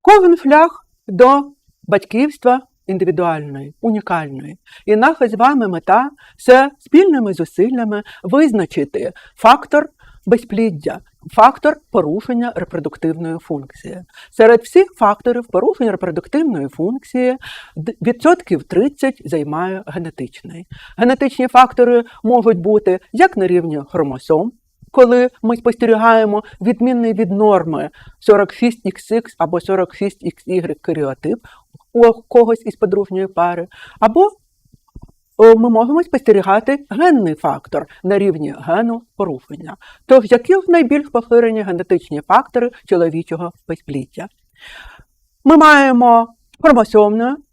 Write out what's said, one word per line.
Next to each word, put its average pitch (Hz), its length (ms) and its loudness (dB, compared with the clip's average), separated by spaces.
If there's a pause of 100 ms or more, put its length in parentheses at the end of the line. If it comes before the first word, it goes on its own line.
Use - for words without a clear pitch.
Кожен 359 360 6
шлях 302 500 2 (200)
до 254 340 4 (460)
батьківства 247 720 -2 (260)
індивідуальний, 156 920 -6
унікальний. 165 720 -6 (300)
І 214 100 2
наша 262 320 0
з 214 60 -6
вами 240 340 0
мета — 190 420 -2 (280)
це 262 420 4
спільними 294 540 2
зусиллями 208 720 -4 (200)
визначити 190 880 -2 (240)
фактор 294 540 2 (360)
безпліддя, 208 760 -2 (360)
фактор 277 400 2 (160)
порушення 226 640 -4
репродуктивної 165 840 -8
функції. 165 680 -14 (280)
Серед 226 300 0
всіх 381 260 0 (100)
факторів 233 500 -4
порушення 233 440 -4
репродуктивної 180 760 -6
функції 254 680 -6 (380)
д-, 160 260 -10
відсотків 240 640 -2
тридцять 269 600 -4
займає 170 640 -6
генетичний. 165 800 -14 (300)
Генетичні 254 500 -2
фактори 247 560 2 (200)
можуть 220 360 0
бути 190 400 0 (140)
як 349 240 0
на 185 100 -2
рівні 165 420 -2
хромосом, 160 640 -4 (400)
коли 247 380 4 (120)
ми 226 140 -2
спостерігаємо 226 880 0 (180)
відмінний 233 520 -2
від 190 180 -4
норми 170 580 0 (300)
сорок 202 340 2
шість 240 320 -4
ікс - 260 -8
ікс 226 260 -6
або 165 220 -4
сорок 190 360 -4
шість - 280 -8
ікс - 220 -10
ігрек 175 360 -6
каріотип 156 580 -6 (540)
у 240 100 4 (240)
когось 233 380 2
із 214 100 -10
подружньої 190 520 -4
пари, 175 400 -4 (320)
або, 226 220 2 (1160)
о, 226 220 6
ми 233 100 0
можемо 240 340 0
спостерігати 226 880 -2
генний 233 460 0
фактор 147 500 -8 (180)
на 196 140 -2
рівні 156 420 -4
гену 233 420 -4 (160)
порушення. 156 600 -12 (280)
Тож, 247 260 4
які 240 220 2
ж 381 140 2
найбільш 294 420 0
поширені 233 520 0
генетичні 175 640 -6
фактори 240 440 0 (140)
чоловічого 170 680 -4 (160)
безпліддя? 147 600 -12 (1160)
Ми 294 120 6
маємо 254 680 4 (360)
хромосомні 226 720 2 (180)